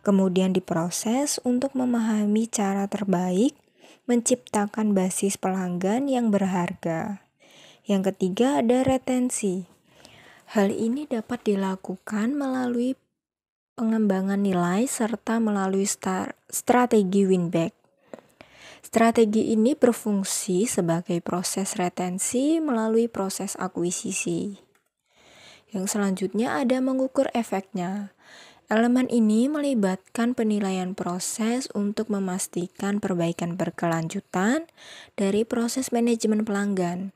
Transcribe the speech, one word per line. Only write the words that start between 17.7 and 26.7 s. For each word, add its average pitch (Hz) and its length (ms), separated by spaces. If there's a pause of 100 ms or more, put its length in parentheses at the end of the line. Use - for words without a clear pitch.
Strategi 226 640
ini 220 240
berfungsi 202 960
sebagai 170 480
proses 180 560
retensi 196 880
melalui 226 480
proses 196 480
akuisisi. 180 1040 (1120)
Yang 202 240
selanjutnya 202 640
ada 254 240